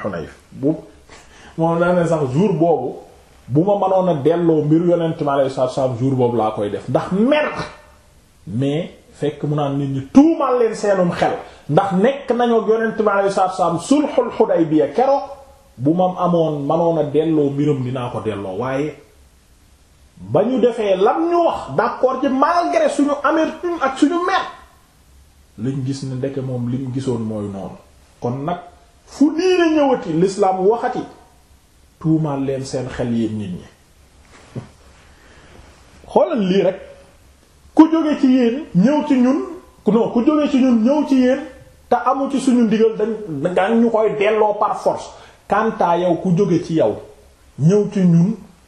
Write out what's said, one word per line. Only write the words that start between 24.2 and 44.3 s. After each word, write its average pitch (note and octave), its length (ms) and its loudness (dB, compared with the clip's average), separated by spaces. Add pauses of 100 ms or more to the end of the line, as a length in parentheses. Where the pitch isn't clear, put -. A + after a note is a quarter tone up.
mer, F#4+ 160 0 (1160)
lañ C3+ 280 -4
gis C3+ 180 -6
ne C3 120 -8
ndeke C3+ 240 -6
moom B2 300 -6
lim B2+ 220 -6
gisoon B2+ 300 -4
mooy G#2+ 260 -6
noonu. F#2+ 280 -12 (440)
Kon C3+ 240 -4
nag, F3 140 -4 (480)
fu D4+ 300 2
diine F4 400 2
ñëwati, C4 360 2
l'islam F#3 540 2
waxati, A#3 320 0 (1000)
tuumaal D3+ 440 0
leen C3+ 200 -4
seen B2+ 240 -6
xel B2 280 -4
yéen G#2+ 220 -2
nit G2+ 140 -8
ñi. D#2 120 -12 (920)
<laughs> - 40 -8 (1500)
Xoolal D4 320 -8
lii F#3+ 220 -4
rek, F#3 180 -6 (920)
ku D#4 160 6
jóge D#4 300 0
ci C#4 60 2
yéen, B3+ 380 2 (100)
ñëw C4 320 4
ci C#4 140 0
ñun, C4 180 4 (460)
ku, G#3 80 4
non, A3+ 180 2
ku A#3 140 0
jóge D4+ 260 2
ci C4+ 80 0
ñun, A#3+ 240 4
ñëw C#4+ 260 2
ci C4+ 120 2
yéen, B3+ 200 2 (480)
te A#3+ 60 2 (100)
amu C#4 260 0
ci C4+ 100 -2
suñu B3 240 4
ndigal, A3 320 2
dañ, F3+ 580 -4
dañ G#3 260 2
ñu A#3 100 4
koy G#3+ 280 0
delloo G#3+ 400 2